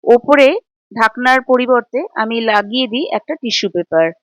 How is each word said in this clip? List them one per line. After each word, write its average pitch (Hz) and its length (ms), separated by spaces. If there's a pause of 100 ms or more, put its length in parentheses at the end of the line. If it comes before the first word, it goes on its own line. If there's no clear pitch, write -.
ওপরে 262 440 (440)
ঢাকনার 247 480 (100)
পরিবর্তে 247 500 (220)
আমি 226 140 (140)
লাগিয়ে 208 420
দিই 262 140 (120)
একটা 294 220
টিস্যু 214 340
পেপার। 165 340 (160)